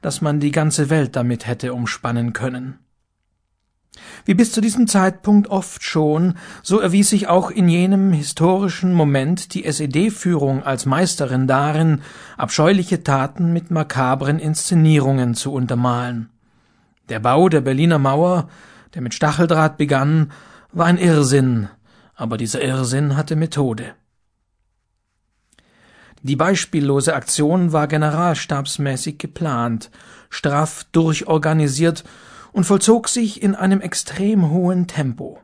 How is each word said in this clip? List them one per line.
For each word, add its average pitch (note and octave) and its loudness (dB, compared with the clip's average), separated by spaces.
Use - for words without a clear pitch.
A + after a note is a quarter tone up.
dass - -6
man D3+ 0
die C#3+ 0
ganze D3+ 0
Welt C#3+ 0
damit A#2+ -2
hätte A#2+ -6
umspannen A#2+ -4
können. B2+ -8
Wie G3 2
bis A3 2
zu A3 0
diesem A3 2
Zeitpunkt G3+ 2
oft - -6
schon, D#3+ 0
so F#3+ 2
erwies G3 2
sich G3+ 0
auch F#3 2
in F#3 2
jenem F#3+ 2
historischen F3+ 0
Moment D3 0
die F#3+ -8
S-E-D-Führung D3+ -2
als C3+ -4
Meisterin C3+ 0
darin, D3+ 2
abscheuliche F3 0
Taten C#3 -2
mit E3+ -2
makabren C#3 0
Inszenierungen D3+ 2
zu C3+ -6
untermalen. B2 -2
Der A2 -6
Bau C3+ 4
der D#3+ 2
Berliner C#3+ 2
Mauer, D3+ 0
der E3+ -10
mit B2 -6
Stacheldraht D#3 0
begann, D3 2
war E3+ -2
ein F3 4
Irrsinn, C3+ 2
aber A#2 -6
dieser A2+ -6
Irrsinn C3 -2
hatte D#3 -4
Methode. C#3+ -2
Die C3+ -2
beispiellose C#3+ 0
Aktion D#3 0
war D3+ 2
generalstabsmäßig D3+ -2
geplant, A#2+ -6
straff - -2
durchorganisiert D#3+ 0
und F#3 2
vollzog A3 4
sich A3 -4
in G3 2
einem F#3+ 0
extrem F#3+ 0
hohen F3+ 0
Tempo. C3+ -6